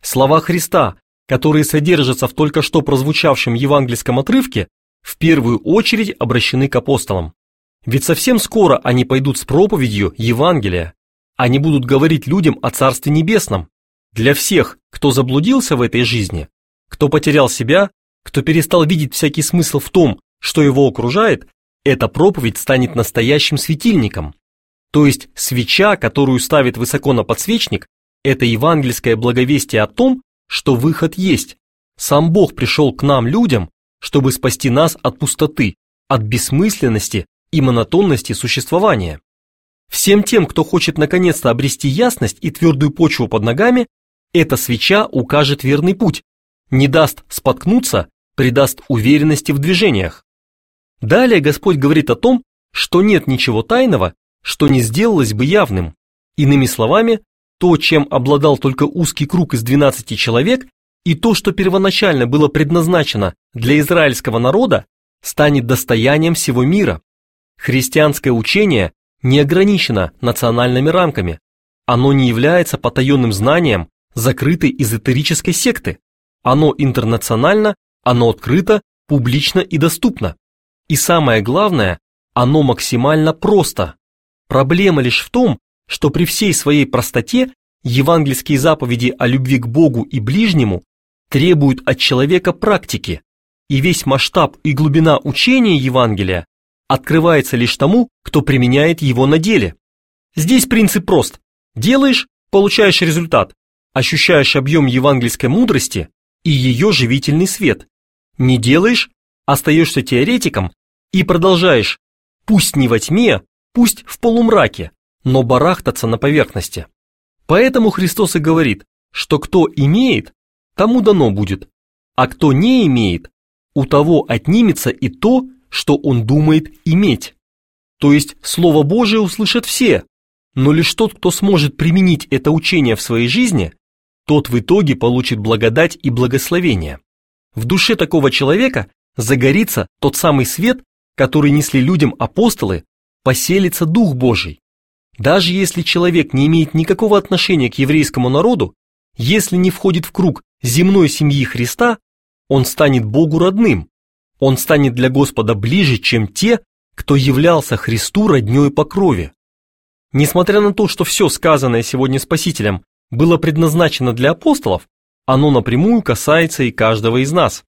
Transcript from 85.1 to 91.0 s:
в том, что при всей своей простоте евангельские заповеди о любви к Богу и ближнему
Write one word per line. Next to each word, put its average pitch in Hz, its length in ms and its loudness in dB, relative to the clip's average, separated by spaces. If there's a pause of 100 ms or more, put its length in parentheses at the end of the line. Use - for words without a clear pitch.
в - 100 -14
том, 233 280 0 (300)
что - 220 -2
при 170 140 0
всей 196 280 -2
своей 147 320 2
простоте 175 680 -2 (320)
евангельские 139 720 0
заповеди 123 580 -2
о 123 120 -2
любви 131 300 0
к 120 100 -6
Богу 123 340 0
и - 160 -8
ближнему 131 640 0 (480)